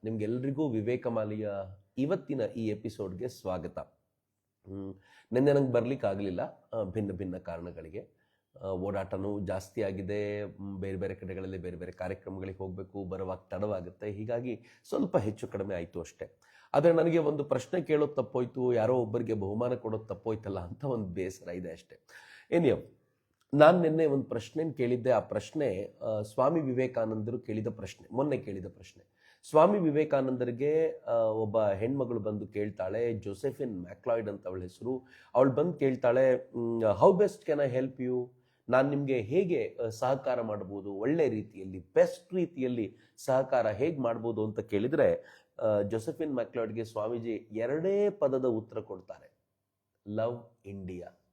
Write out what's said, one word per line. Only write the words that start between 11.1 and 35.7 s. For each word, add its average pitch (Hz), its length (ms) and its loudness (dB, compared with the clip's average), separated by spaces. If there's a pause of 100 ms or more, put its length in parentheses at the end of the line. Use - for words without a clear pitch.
ಕಡೆಗಳಲ್ಲಿ 95 440 -8
ಬೇರೆ 87 180 -10
ಬೇರೆ 87 160 -12
ಕಾರ್ಯಕ್ರಮಗಳಿಗೆ 92 640 -8
ಹೋಗ್ಬೇಕು, 95 460 -8
ಬರುವಾಗ 92 340 -6 (120)
ತಡವಾಗುತ್ತೆ, 98 600 -6
ಹೀಗಾಗಿ 117 500 -6 (280)
ಸ್ವಲ್ಪ - 280 0
ಹೆಚ್ಚು 104 320 -2
ಕಡಿಮೆ 98 260 -6
ಆಯ್ತು 87 260 -8
ಅಷ್ಟೇ. - 380 -14 (360)
ಆದ್ರೆ 165 180 8
ನನಗೆ 165 260 4
ಒಂದು 147 260 0
ಪ್ರಶ್ನೆ 135 360 -2
ಕೇಳೋದು 147 340 2
ತಪ್ಪೋಯ್ತು, 123 600 0
ಯಾರೋ 113 220 4
ಒಬ್ಬರಿಗೆ 113 360 0
ಬಹುಮಾನ 110 420 0
ಕೊಡೋದು 110 300 -6
ತಪ್ಪೋಯ್ತಲ್ಲ 101 560 -6
ಅಂತ 87 240 -10
ಒಂದು 117 220 -2
ಬೇಸರ 90 420 -6
ಇದೆ 87 240 -8
ಅಷ್ಟೇ. - 240 -18 (540)
Anyhow, 147 280 4 (760)
ನಾನ್ 160 280 10
ನಿನ್ನೆ 160 240 4
ಒಂದು 139 180 2
ಪ್ರಶ್ನೆನ್ 139 500 -4
ಕೇಳಿದ್ದೆ. 123 360 2
ಆ 110 100 6
ಪ್ರಶ್ನೆ, 104 840 -4
ಆ, 107 200 -2
ಸ್ವಾಮಿ 131 380 2
ವಿವೇಕಾನಂದರು 120 800 -2
ಕೇಳಿದ 110 280 -4
ಪ್ರಶ್ನೆ, - 460 -10
ಮೊನ್ನೆ 139 260 0
ಕೇಳಿದ 95 300 -8
ಪ್ರಶ್ನೆ. - 360 -20 (460)
ಸ್ವಾಮಿ 175 280 8
ವಿವೇಕಾನಂದರಿಗೆ, 143 1300 2
ಆ, 120 80 0
ಒಬ್ಬ 110 500 2
ಹೆಣ್ಮಗಳು 117 560 0
ಬಂದು 104 260 -4
ಕೇಳ್ತಾಳೆ, 104 680 -2
ಜೋಸೆಫಿನ್ 104 680 -6
ಮ್ಯಾಕ್ಲಾಯ್ಡ್ 107 460 -2
ಅಂತ 101 180 -8
ಅವಳ 92 140 -6
ಹೆಸರು. 117 420 -6 (320)
ಅವಳು 131 180 8
ಬಂದು 156 200 2